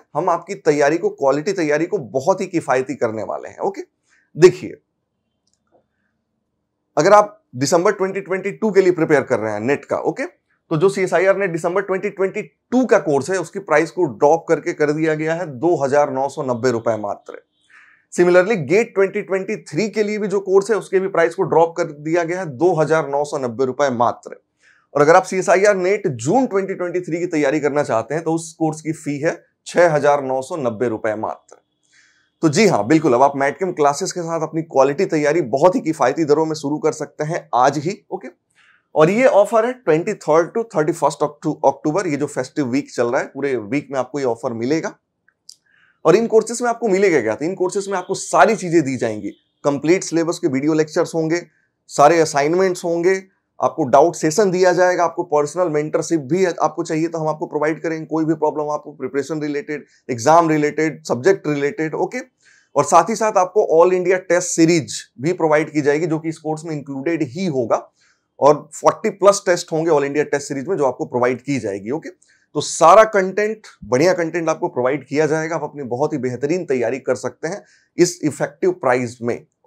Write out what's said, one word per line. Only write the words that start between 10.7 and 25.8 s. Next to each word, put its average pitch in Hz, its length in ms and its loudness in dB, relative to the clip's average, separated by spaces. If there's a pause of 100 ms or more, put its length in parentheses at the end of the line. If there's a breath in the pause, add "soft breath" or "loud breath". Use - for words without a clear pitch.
जो 180 120 4
सीएसआईआर 185 480 2
नेट 196 140 -2
दिसंबर 175 300 -2
ट्वेंटी 190 280 -4
ट्वेंटी 196 320 -4
टू - 440 -2
का 208 140 4
कोर्स 139 300 0
है, 190 80 -2
उसकी 180 240 -6
प्राइस 160 300 0
को 175 140 0
ड्रॉप 147 420 2
करके 160 260 -2
कर 151 180 0
दिया 156 240 0
गया 156 180 -4
है 175 160 -6
दो 143 280 0
हजार 139 340 2
नौ 135 180 -2
सौ 147 140 -8
नब्बे 123 280 0
रुपए 113 260 0
मात्र। - 440 -10 (720 soft breath)
Similarly, 180 460 4
गेट 165 360 0
ट्वेंटी 196 260 0
ट्वेंटी 190 420 -6
थ्री 190 260 -4
के 214 140 -2
लिए 208 140 -4
भी 208 100 -4
जो 190 140 -2
कोर्स 196 300 2
है, 208 60 2
उसके 185 220 -2
भी 190 100 -2
प्राइस 170 260 0
को 185 100 0
ड्रॉप 165 320 2
कर 165 140 -4 (100)
दिया 165 220 0
गया 170 160 -6
है 190 80 -6
दो 151 280 0
हजार 156 340 0
नौ 143 160 -2
सौ 147 120 -8
नब्बे 127 280 -2
रुपए 135 260 0
मात्र। 117 440 -2 (580 soft breath)
और 143 80 2
अगर 151 140 8
आप 185 100 6
सीएसआईआर 190 520 2
नेट 196 300 0